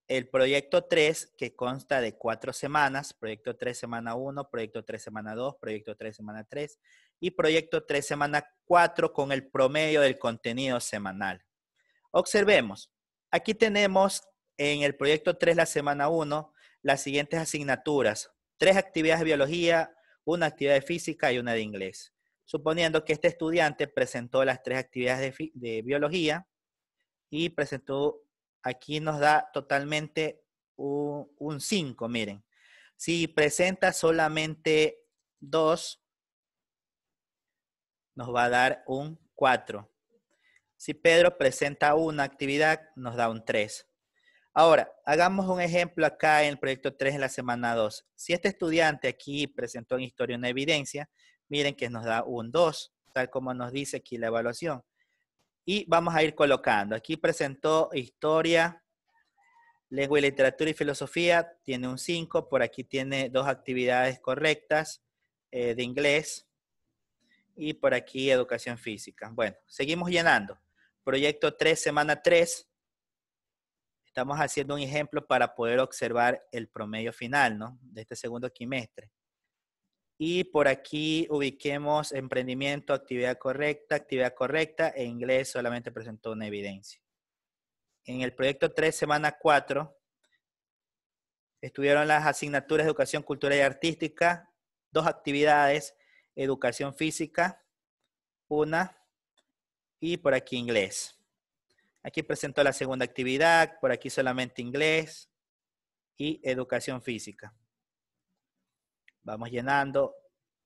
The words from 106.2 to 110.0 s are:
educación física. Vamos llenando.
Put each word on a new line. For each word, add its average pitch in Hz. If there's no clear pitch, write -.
educación 127
física. 107
Vamos 113
llenando. 139